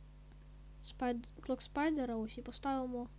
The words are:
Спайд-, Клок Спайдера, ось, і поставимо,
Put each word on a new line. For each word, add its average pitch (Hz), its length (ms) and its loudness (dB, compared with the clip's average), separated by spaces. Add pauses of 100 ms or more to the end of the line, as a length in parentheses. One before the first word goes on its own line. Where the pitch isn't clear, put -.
(840)
Спайд-, - 580 0
Клок 254 200 2
Спайдера, 285 540 4
ось, 220 220 0
і 247 40 -2
поставимо, 254 640 0 (120)